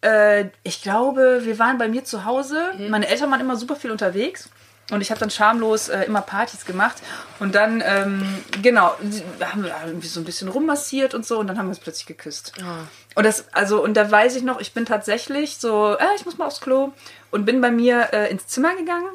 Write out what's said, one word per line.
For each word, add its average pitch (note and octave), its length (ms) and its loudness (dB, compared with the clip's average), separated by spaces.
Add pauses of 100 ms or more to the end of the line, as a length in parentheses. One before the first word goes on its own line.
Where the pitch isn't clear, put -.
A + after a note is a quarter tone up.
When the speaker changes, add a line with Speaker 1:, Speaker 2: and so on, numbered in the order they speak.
Speaker 1:
Äh, G#3 460 4 (160)
ich - 200 -8
glaube, B3+ 600 4
wir A3 140 -2
waren B3 180 4
bei A#3 120 0
mir B3+ 160 -2
zu F#3+ 200 -8
Hause. C4+ 340 -2 (200)
Speaker 2:
Mhm. G3+ 120 -8
Speaker 1:
Meine G#3+ 180 0
Eltern C4 220 0
waren B3+ 100 2
immer B3+ 160 -2
super B3+ 200 -6
viel B3+ 140 -8
unterwegs. G#3+ 580 -4 (420)
Und G#3 100 -2
ich G3 120 -4
hab G#3+ 80 -4
dann G#3+ 100 -2
schamlos, A3 580 2
äh, G3 140 -2
immer G#3 200 0
Partys G3+ 440 -6
gemacht. F#3 300 0 (420)
Und G3 160 -2
dann, A3 320 4
ähm, G3 560 0 (200)
genau, A3 320 6 (460)
haben G3+ 220 -4
wir E3+ 120 -6 (120)
irgendwie E3 220 -8
so E3+ 120 -8
ein D#3+ 40 -6
bisschen F3+ 240 -8
rummassiert C#4 680 0
und A#3 100 -6
so. A3+ 140 -2
Und G#3 80 -2
dann F#3+ 100 -6
haben G3 100 -4
wir F#3 40 -4
uns F#3+ 80 -10
plötzlich - 260 -12
geküsst. - 480 -14 (100)
Speaker 2:
Ah. F3 180 -10 (340)
Speaker 1:
Und G#3 100 2
das, G#3+ 300 2
also, G3+ 280 2
und G#3 120 0
da G#3 160 4
weiß A3 240 6
ich B3+ 80 -4
noch, B3+ 180 -4
ich - 140 -12
bin A#3 100 -2
tatsächlich A#3+ 760 -2
so, G#3 380 2
äh, - 80 2 (120)
ich G4+ 100 -10
muss E4+ 100 -10
mal E4 100 -2
aufs - 140 -8
Klo. C4+ 320 2 (380)
Und G#3 160 0
bin B3+ 140 4
bei A#3+ 100 4
mir, A#3+ 420 4
äh, G#3 180 2
ins - 180 -6
Zimmer E4 260 2
gegangen F4 400 -4